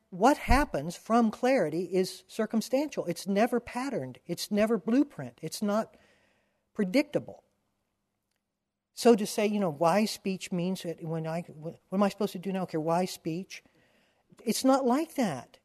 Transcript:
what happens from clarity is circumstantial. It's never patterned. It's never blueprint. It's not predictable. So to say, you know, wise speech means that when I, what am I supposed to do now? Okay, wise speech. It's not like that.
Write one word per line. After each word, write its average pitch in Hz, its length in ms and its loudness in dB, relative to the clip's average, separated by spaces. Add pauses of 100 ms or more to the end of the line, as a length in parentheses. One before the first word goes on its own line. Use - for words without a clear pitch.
(100)
what 226 260 4
happens 175 580 2
from 226 360 2
clarity 190 540 0
is 185 440 -2
circumstantial. 226 760 -2
It's 170 200 -6
never 233 340 2
patterned. 220 640 -6
It's - 240 -8
never 214 260 2
blueprint. 226 640 0
It's - 220 -8
not 208 340 -2 (800)
predictable. 196 720 -2 (1500)
So 240 200 6
to 202 120 2
say, 208 200 -2
you 208 140 0
know, 185 100 0
wise 170 400 2
speech - 420 -6
means 180 300 -4
that 160 200 -8
when 160 240 -6
I, 165 220 -4
what 156 300 -14 (140)
am 196 100 2
I 196 80 4
supposed 202 220 -4
to 196 60 -10
do 185 140 -6
now? 185 100 -4
Okay, 170 140 -6
wise 165 340 0
speech. - 520 -10 (840)
It's 226 200 -2
not 269 220 4
like 285 300 0
that. 175 480 -4